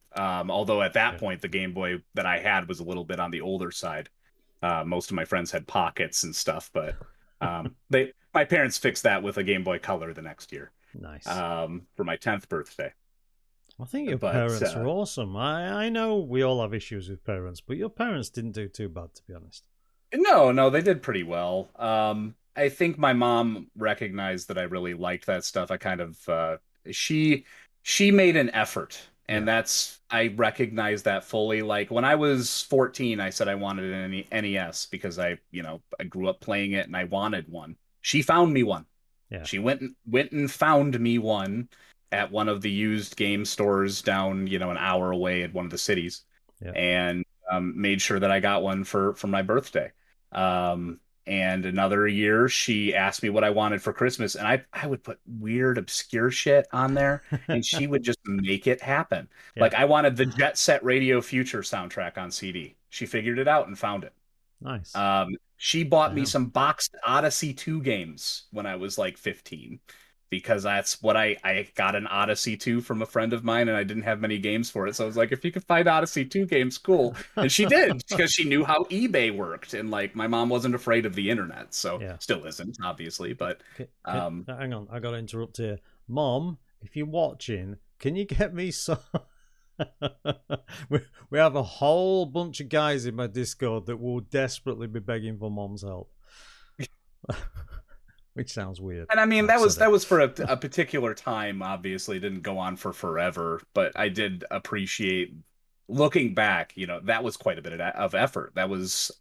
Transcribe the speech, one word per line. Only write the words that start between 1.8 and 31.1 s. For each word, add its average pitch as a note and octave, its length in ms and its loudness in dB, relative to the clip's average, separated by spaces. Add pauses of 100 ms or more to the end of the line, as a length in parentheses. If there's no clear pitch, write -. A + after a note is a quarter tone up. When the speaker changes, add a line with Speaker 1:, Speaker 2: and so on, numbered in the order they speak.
Speaker 1:
that G2 100 0
I F2+ 140 2
had F#2+ 280 0
was F2 140 -8
a - 20 -10
little F2 220 -6
bit E2+ 160 -4
on F2 100 -4
the E2+ 100 -6
older F2+ 300 -6
side. D#2 380 -8 (520)
Uh, E2+ 240 0
most F2 240 -4
of G2 60 -4
my E2 80 -2
friends F2 280 -4
had E2 160 -8
Pockets - 560 -2
and D#2+ 120 -8
stuff, - 380 -4
but, D#2 220 -4 (440)
um, E2+ 420 -6
Speaker 2:
<laughs> - 80 -20
Speaker 1:
they, C3 220 2 (220)
my D#3 100 6
parents C#3+ 340 2
fixed - 260 0
that G2 200 2
with G2+ 140 -4
a G2+ 60 0
Game F#2+ 200 0
Boy F2+ 160 -2
Color E2 340 -6
the D#2 80 -16
next D#2 300 -16
year. C#2+ 220 -14 (200)
Speaker 2:
Nice. D#2 320 -18
Speaker 1:
Um, F2 720 -4
for G2+ 80 -4
my E2 140 -4
tenth G#2 320 -2
birthday. - 420 -8 (880)
Speaker 2:
I A#2 60 -14
think C4+ 240 -8
your D3 100 -2
Speaker 1:
But, G2+ 140 -2
Speaker 2:
parents A#2 300 0
Speaker 1:
uh, A2+ 180 -2
Speaker 2:
were A#2 80 -2
awesome. C#3+ 480 -4
I, E3+ 500 -4
I A#3 40 -2
know A3+ 300 0
we C3 240 0
all B2+ 180 2
have G#2+ 120 -4
issues G2+ 360 -8
with G2 160 -14
parents, F2+ 340 -6
but - 160 -10
your G3+ 140 -4
parents G3+ 400 -4
didn't A2+ 240 -8
do G2+ 160 -8
too G#2+ 180 -8
bad, E2 280 -14
to - 120 -20
be G2 60 -16
honest. E2 320 -20 (480)
Speaker 1:
No, B3+ 400 8
no, C3+ 160 6
they C#3+ 120 4
did F3 220 2
pretty G2+ 200 -2
well. F2 520 -2
Um, G#2+ 600 0 (200)
I C#3+ 140 2
think E3 280 0
my D3 140 4
mom A#2 640 2
recognized G2 720 -4
that F2+ 100 -8
I F#2 40 0
really F2+ 320 -4
liked F2 320 -6
that F#2 180 -2
stuff. - 280 -4
I F#2 60 -2
kind F#2 220 -4
of, E2 300 -10
uh, E2 280 0 (320)
she, D#3 540 2 (400)
she G3+ 280 6
made F#3 260 8
an B2+ 140 4
effort, - 460 -2 (300)
and G#2+ 180 0
Speaker 2:
Yeah. A2 100 4
Speaker 1:
that's, - 440 -2 (100)
I A#2 180 4 (100)
recognize G#2+ 640 0
that G2 220 0